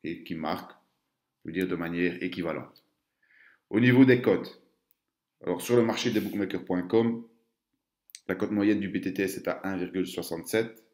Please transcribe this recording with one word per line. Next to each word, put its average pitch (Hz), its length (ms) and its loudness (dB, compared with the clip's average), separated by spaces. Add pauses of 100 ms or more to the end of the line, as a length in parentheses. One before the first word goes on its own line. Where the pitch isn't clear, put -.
Et 80 200 -10
qui - 100 -10
marque, 80 380 -6 (720)
je 82 40 -10
veux 82 40 -12
dire, 92 140 -2
de 92 80 -4
manière 85 480 -2
équivalente. 82 600 -8 (880)
Au 107 100 2
niveau 123 260 8
des 123 180 6
cotes, 104 360 0 (840)
alors 90 180 -4
sur 120 140 0
le 120 80 6
marché 113 260 -2
des 107 100 0
bookmakers 95 460 -6
point 90 160 -2
com, 117 460 0 (1000)
la 95 60 -2
cote 98 160 -4
moyenne 101 300 2
du 98 100 -6
B 92 120 -4
T 92 120 -6
T 101 80 -4
S 92 160 -2
est - 100 -8
à - 180 -6
un 95 120 -4
virgule 90 300 -4
soixante-sept 87 760 -4 (100)